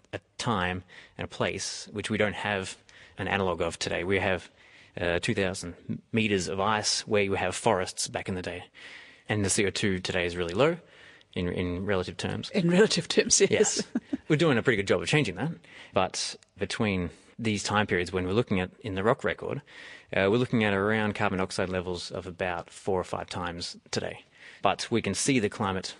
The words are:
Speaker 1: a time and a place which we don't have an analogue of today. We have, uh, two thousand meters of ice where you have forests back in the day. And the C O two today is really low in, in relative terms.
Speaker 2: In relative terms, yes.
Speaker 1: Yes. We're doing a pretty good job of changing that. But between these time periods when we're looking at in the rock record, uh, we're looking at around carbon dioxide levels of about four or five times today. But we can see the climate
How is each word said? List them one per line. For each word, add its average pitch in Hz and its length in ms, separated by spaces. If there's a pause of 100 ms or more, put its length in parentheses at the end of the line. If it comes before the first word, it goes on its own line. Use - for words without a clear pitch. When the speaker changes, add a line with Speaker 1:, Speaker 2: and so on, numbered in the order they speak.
(120)
Speaker 1:
a 104 60 (200)
time 92 440 (340)
and - 80
a - 40
place - 640
which 101 180
we 107 80
don't 101 160
have 98 420 (400)
an 95 120
analogue 92 340
of 82 160
today. 87 240
We 95 160
have, 92 320 (500)
uh, 87 200
two 113 140
thousand 95 680 (100)
meters 104 360
of 95 100
ice 107 480
where 104 160
you 98 120
have 92 200
forests - 540
back 98 200
in 98 60
the 92 80
day. 87 220 (640)
And 104 160
the 92 60
C 107 160
O 92 40
two 95 300
today 90 260
is 87 100
really 87 180
low 160 240 (560)
in, 90 140
in 90 380
relative 92 300
terms. 101 340
Speaker 2:
In 170 200
relative 180 380
terms, - 320
yes. 196 100
Speaker 1:
Yes. - 320 (460)
We're 156 80
doing 143 220
a 104 40
pretty 120 140
good 98 120
job 92 140
of 85 60
changing 113 280
that. 131 140 (420)
But - 420 (240)
between 95 520 (280)
these 107 240
time 104 240
periods 87 260
when 92 140
we're 92 60
looking 107 260
at 92 120 (100)
in 104 140
the 95 100
rock 120 180
record, - 380 (520)
uh, 95 180
we're 117 80
looking 123 260
at 104 80
around 104 420
carbon 95 240
dioxide 92 300
levels 90 420
of 92 160
about 90 440
four - 280
or 85 60
five 92 240
times 87 480 (160)
today. 85 320 (380)
But - 280
we 113 120
can 98 120
see 135 240
the 104 120
climate 95 500